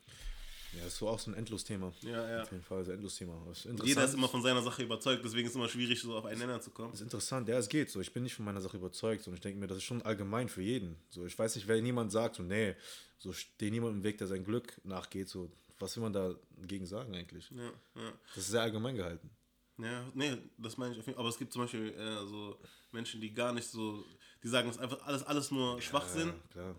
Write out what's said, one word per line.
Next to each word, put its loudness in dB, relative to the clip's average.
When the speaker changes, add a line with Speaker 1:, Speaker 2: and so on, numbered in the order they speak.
Speaker 1:
Ja, -4
ist -4
so 2
auch 4
so -4
ein -6
Endlos-Thema. -2
Speaker 2:
Ja, -2
ja. 0
Speaker 1:
Auf -8
jeden -4
Fall, -2
so 0
ein -4
Endlos-Thema. -6
Aber -8
ist -10
Speaker 2:
Jeder -4
ist -2
Speaker 1:
interessant. 6
Speaker 2:
immer 6
von 2
seiner 8
Sache 0
überzeugt, 2
deswegen 2
ist 0
es -2
immer 2
schwierig, 2
so -2
auf -2
einen -4
Nenner -2
zu -10
kommen. -8
Speaker 1:
Ist -8
interessant, 0
ja, 6
es 4
geht 4
so. -2
Ich -4
bin 0
nicht -2
von -4
meiner 0
Sache -2
überzeugt, 0
und -6
ich -6
denke -2
mir, -2
das -2
ist -4
schon 0
allgemein 2
für -2
jeden. 0
So, -8
ich -6
weiß 4
nicht, -4
wenn 6
jemand 2
sagt, 4
so, -4
nee, 4
so, -6
steh -4
niemand 2
im 0
Weg, 2
der 0
sein 0
Glück 0
nachgeht, -4
so, -6
was -4
will 0
man 0
da 2
dagegen -6
sagen -6
eigentlich? -10
Speaker 2:
Ja, -8
ja. -6
Speaker 1:
Das -2
ist -2
sehr 6
allgemein 0
gehalten. -4
Speaker 2:
Ja, -4
nee, 2
das -6
meine -2
ich -8
auf -10
jeden -4
Fall. -2
Aber 2
es -2
gibt -6
zum 0
Beispiel, 0
äh, -2
so -6
Menschen, -4
die -4
gar 4
nicht -2
so, -2
die -4
sagen, 6
das -2
ist -8
einfach -2
alles, 0
alles 2
nur 4
Speaker 1:
Ja, -4
Speaker 2:
Schwachsinn. 2
Speaker 1:
klar. -6